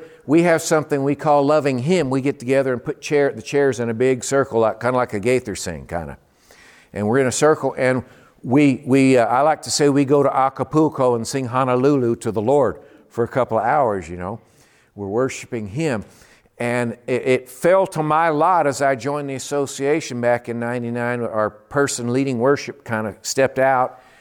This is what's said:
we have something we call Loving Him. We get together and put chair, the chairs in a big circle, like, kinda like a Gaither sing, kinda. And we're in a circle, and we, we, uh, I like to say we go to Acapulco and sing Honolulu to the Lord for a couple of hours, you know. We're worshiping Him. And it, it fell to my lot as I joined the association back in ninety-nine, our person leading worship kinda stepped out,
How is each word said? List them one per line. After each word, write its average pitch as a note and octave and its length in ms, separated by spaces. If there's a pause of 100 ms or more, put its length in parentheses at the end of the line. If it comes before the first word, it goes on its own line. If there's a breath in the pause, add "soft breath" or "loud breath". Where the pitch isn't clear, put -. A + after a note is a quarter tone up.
(280 loud breath)
we D#3+ 160
have E3 180
something D3 420
we C#3 120
call D3 280
Loving C#3 360
Him. D3 320
We C3+ 100
get C3+ 160
together C3 340
and B2 120
put - 180
chair, C#3+ 300
the A2 100
chairs C3+ 380
in A#2 100
a A2+ 60
big B2+ 280
circle, C3+ 360
like, A2 200
kinda B2 160
like B2 180
a G#2 60
Gaither A#2+ 360
sing, D2+ 320
kinda. D#2+ 320 (720 soft breath)
And G#2 140
we're B2 120
in C3 80
a A#2+ 40
circle, D3 460
and B2+ 260 (400 loud breath)
we, C3+ 420
we, C3 320
uh, A#2 80
I A#2+ 160
like D3+ 220
to A#2 80
say D3 180
we C#3+ 160
go C#3+ 160
to C3 120
Acapulco C3 840
and A2+ 120
sing C3+ 180
Honolulu B2+ 720
to A#2 140
the G#2+ 100
Lord A#2+ 380 (300 loud breath)
for A#2 140
a A2+ 40
couple A#2 300
of G2+ 60
hours, A2+ 440
you F2 100
know. F#2+ 220 (560 soft breath)
We're G2+ 120
worshiping A2+ 600
Him. B2 360 (540 soft breath)
And A#2+ 380 (100)
it, C3 200
it B2+ 220
fell F#3 380
to D#3 160
my D#3 260
lot D#3 380
as C3+ 140
I C3+ 140
joined C#3+ 340
the C3+ 60
association C#3 840
back A#2+ 280
in A#2 100
ninety-nine, A#2+ 600
our G#2+ 300
person B2+ 600
leading C3 280
worship C3+ 440
kinda G#2+ 380
stepped C3 380
out, C3 420 (200 soft breath)